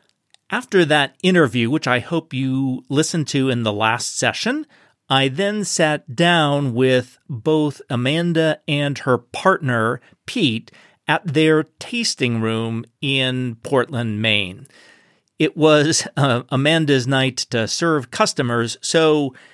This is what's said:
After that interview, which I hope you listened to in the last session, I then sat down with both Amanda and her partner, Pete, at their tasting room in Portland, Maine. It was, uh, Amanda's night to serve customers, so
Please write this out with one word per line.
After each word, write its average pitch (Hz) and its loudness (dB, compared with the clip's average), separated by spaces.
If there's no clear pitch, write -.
After 196 0
that 143 0
interview, 135 2
which 156 -2
I 123 2
hope 160 -6
you 131 -2
listened 151 0
to 131 0
in 120 -2
the 110 0
last 110 -2
session, 254 -2
I 135 2
then 196 -2
sat 151 -2
down 143 2
with 127 0
both 151 0
Amanda 156 0
and 143 -2
her 127 2
partner, 123 -2
Pete, 127 -2
at 160 0
their 156 4
tasting 131 -4
room 113 -4
in 127 -2
Portland, 117 -2
Maine. 104 0
It 156 0
was, 151 4
uh, 127 0
Amanda's 143 2
night 131 0
to 113 -2
serve 156 -2
customers, 120 -2
so 151 2